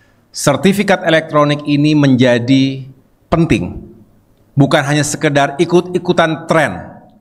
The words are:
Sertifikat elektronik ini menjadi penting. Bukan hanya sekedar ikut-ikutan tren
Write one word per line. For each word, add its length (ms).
Sertifikat 720
elektronik 560
ini 320
menjadi 880
penting. 480
Bukan 240
hanya 240
sekedar 560
ikut-ikutan 880
tren 500